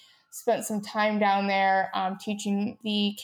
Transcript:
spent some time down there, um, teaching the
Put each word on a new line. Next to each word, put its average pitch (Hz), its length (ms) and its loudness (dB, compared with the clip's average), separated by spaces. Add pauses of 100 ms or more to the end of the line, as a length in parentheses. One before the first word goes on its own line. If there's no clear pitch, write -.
(320)
spent - 340 -2
some 214 160 -4
time 214 380 0
down 196 260 2
there, 190 480 2
um, 190 260 -2
teaching 202 640 -2
the 208 400 0